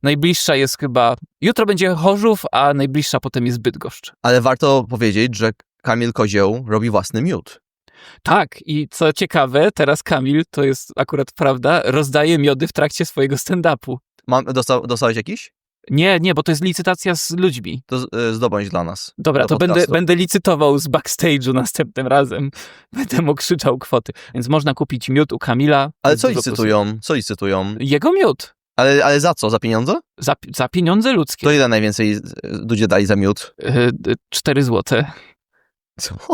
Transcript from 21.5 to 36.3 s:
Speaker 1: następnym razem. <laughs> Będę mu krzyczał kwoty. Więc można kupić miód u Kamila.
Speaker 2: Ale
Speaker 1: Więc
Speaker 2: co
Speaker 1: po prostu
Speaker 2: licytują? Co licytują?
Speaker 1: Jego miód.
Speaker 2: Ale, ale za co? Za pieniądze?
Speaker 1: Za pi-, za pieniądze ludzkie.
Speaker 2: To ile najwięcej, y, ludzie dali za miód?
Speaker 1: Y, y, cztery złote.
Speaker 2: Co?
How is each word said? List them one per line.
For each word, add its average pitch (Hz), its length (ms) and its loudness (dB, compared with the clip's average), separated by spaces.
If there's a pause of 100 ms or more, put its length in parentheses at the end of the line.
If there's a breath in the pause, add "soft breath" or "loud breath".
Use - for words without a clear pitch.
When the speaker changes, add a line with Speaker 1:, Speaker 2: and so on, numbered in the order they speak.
Speaker 1:
następnym 127 520 -4
razem. 139 440 0 (200)
<laughs> - 220 -20
Będę 214 300 -2
mu 147 120 2
krzyczał 139 440 0
kwoty. 127 340 -4 (220 loud breath)
Więc 120 140 -6
można 147 260 0
kupić 135 340 -6
miód 143 240 2
u - 60 -6
Kamila. 139 520 2 (120)
Speaker 2:
Ale 139 120 4
Speaker 1:
Więc - 80 -4
Speaker 2:
co 254 60 2
Speaker 1:
po 247 60 0
prostu 127 160 -2
Speaker 2:
licytują? 107 520 0
Co - 120 -4
licytują? 98 680 -4
Speaker 1:
Jego 143 320 0
miód. 240 420 0 (220)
Speaker 2:
Ale, 139 280 4
ale 143 160 4
za 165 140 2
co? - 160 -2
Za 110 80 0
pieniądze? 123 420 -2 (180)
Speaker 1:
Za 143 180 -2
pi-, - 200 -20
za 127 120 -2
pieniądze 190 440 2
ludzkie. 165 340 -2
Speaker 2:
To 147 60 4
ile 139 160 4
najwięcej, 107 460 0
y, 104 60 -6 (240)
ludzie 110 440 -2
dali 98 180 4
za 101 100 2
miód? 101 460 -2
Speaker 1:
Y, - 40 -8 (440)
y, 117 40 2 (160)
cztery 143 320 0
złote. 120 500 0 (880 loud breath)
Speaker 2:
Co? - 140 -10 (200)